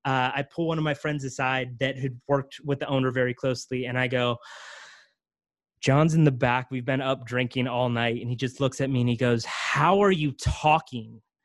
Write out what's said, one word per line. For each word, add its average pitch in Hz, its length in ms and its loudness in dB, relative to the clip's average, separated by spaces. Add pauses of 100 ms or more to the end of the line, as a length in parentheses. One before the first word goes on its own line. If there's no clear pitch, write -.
Uh, 131 300 2
I 139 160 -4
pull 170 180 -2
one 160 80 -2
of 156 80 0
my 151 100 0
friends 147 300 -4
aside 127 560 -4
that 131 180 -2
had 127 200 -6 (100)
worked 139 340 0
with 139 180 -2
the 147 80 -4
owner 131 220 2
very 123 240 0
closely, 127 520 -4
and 123 120 -2
I 127 100 2
go, 123 280 2 (1400)
"John's 156 340 4
in 160 100 6
the 143 60 8
back. 127 400 0
We've 127 140 -6
been 135 160 0
up 131 260 -4
drinking 123 420 -2
all 123 200 0
night." 117 320 0
And 120 100 -6
he 123 60 -2
just 120 240 -6
looks 135 200 0
at 135 100 -2
me 127 100 2
and 120 80 2
he 120 80 2
goes, 120 280 2
"How 170 580 2
are 196 80 6
you 151 220 0
talking?" 120 880 -2 (240)